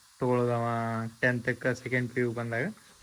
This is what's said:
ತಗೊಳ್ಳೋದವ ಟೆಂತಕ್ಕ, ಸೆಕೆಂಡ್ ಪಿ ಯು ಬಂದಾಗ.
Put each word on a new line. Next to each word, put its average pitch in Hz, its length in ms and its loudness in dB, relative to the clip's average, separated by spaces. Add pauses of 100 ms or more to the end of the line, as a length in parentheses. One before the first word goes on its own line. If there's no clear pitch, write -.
(200)
ತಗೊಳ್ಳೋದವ 120 480 2 (540)
ಟೆಂತಕ್ಕ, 123 460 0
ಸೆಕೆಂಡ್ 123 440 -2
ಪಿ 123 100 0
ಯು 120 100 2
ಬಂದಾಗ. 117 420 -2 (300)